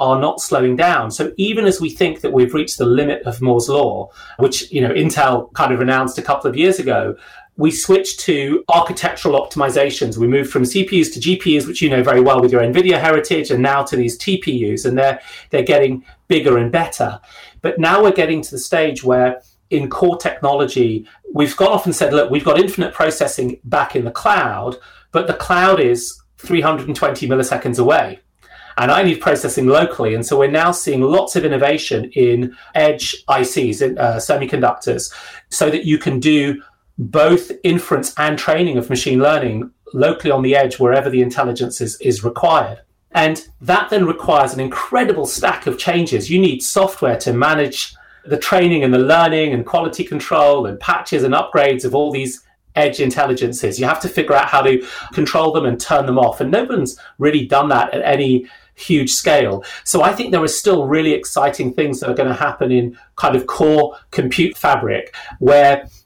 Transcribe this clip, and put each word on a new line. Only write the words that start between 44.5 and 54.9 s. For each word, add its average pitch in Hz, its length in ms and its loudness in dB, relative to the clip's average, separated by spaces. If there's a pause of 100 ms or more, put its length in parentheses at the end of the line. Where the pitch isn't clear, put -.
an 127 60 -6
incredible 185 640 -2
stack - 400 -4
of 131 120 -4
changes. 165 520 -2
You 180 80 2
need 151 240 2
software 143 560 0
to 131 140 -4
manage 143 640 -2 (300)
the 143 140 -2
training 175 460 2
and 127 100 2
the 127 40 4
learning 156 540 4
and 117 140 -2
quality 165 380 -4
control 147 640 2
and 98 120 -8
patches 165 460 -2
and 131 100 2
upgrades 143 500 0
of 123 100 -2
all 147 180 0
these 135 280 -8 (360)
edge 147 240 0
intelligences. 127 800 -2
You 127 60 0
have 156 160 0
to 185 60 -6
figure 151 260 0
out 135 140 2
how 139 140 2
to 131 240 2 (260)